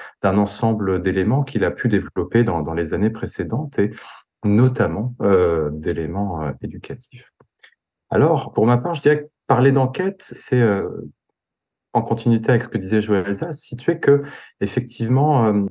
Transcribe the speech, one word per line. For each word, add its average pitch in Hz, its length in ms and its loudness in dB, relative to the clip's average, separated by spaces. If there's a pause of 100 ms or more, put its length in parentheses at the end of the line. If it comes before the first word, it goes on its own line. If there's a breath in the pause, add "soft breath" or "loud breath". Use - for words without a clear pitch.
(200 loud breath)
d'un 98 160 2
ensemble 104 640 0
d'éléments 95 440 0
qu'il 101 180 -4
a - 80 2
pu - 160 -6
développer 104 560 0
dans, 90 180 0
dans 80 140 -4
les 82 180 -2
années 101 180 0
précédentes, 110 680 -6
et 101 140 0 (540 loud breath)
notamment, 110 720 2
euh, 87 500 2
d'éléments, 82 720 -6
euh, 73 80 -4 (120)
éducatifs. - 680 -14 (760 soft breath)
Alors, 143 440 2
pour 107 120 2
ma 123 140 4
part, 170 160 -2
je 147 80 -8
dirais 147 220 2
que - 40 -20 (180)
parler 131 240 4
d'enquête, 135 540 -2
c'est, - 380 0
euh, 98 260 2 (1040)
en 120 80 2
continuité 117 480 0
avec 120 160 4
ce - 60 -14
que 107 80 -4
disait 101 240 0
Joël 101 280 0
Zask, 143 320 -6
situer 165 380 -4
que, 143 220 4 (400 loud breath)
effectivement, 123 800 0
euh, 110 80 4 (180)